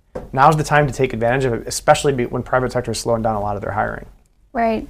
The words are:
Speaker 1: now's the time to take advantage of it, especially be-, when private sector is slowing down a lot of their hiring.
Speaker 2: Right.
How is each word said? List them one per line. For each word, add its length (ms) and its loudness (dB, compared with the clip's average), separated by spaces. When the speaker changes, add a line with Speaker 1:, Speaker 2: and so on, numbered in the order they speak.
Speaker 1:
now's 220 6
the 80 0
time 220 2
to 60 -4
take 220 0
advantage 320 0
of 80 0
it, 120 -6
especially 460 2
be-, 140 0
when 160 -4
private 300 0
sector 180 -2
is 100 -4
slowing 220 0
down 140 0
a 40 -2
lot 160 -4
of 60 -8
their 100 -6
hiring. 320 -4
Speaker 2:
Right. 380 -2